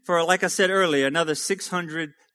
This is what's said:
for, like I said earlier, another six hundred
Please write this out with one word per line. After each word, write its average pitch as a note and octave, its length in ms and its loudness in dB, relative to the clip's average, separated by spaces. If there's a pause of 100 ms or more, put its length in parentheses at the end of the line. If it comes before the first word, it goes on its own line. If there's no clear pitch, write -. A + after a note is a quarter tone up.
for, E3+ 200 2
like F3+ 200 2
I F#3 40 4
said F#3 240 2
earlier, E3 340 2
another D#3 300 0
six F#3+ 320 -6
hundred D#3+ 460 -6 (220)